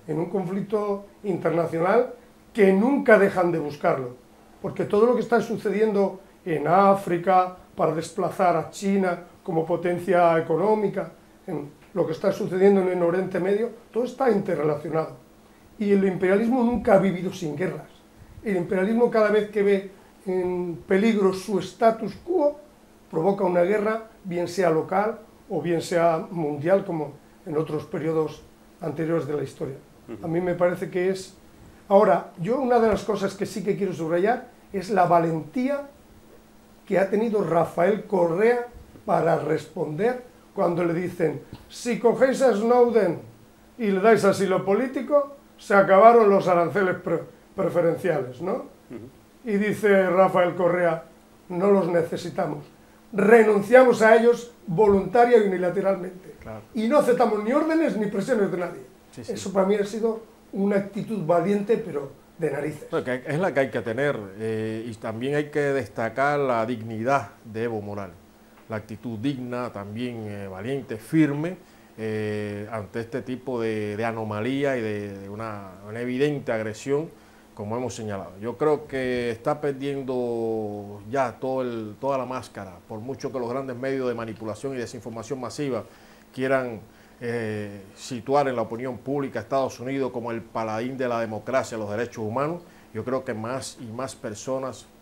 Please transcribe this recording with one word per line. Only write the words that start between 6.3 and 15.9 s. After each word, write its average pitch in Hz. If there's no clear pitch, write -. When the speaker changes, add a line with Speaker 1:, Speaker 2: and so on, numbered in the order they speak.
Speaker 1:
en 151
África, 185
para 160
desplazar 165
a 160
China 190
como 160
potencia 175
económica, 190
en 147
lo 170
que 160
está 190
sucediendo 190
en 180
el 180
Oriente 180
Medio, 202
todo 226
está 247
interrelacionado. 156
Y 202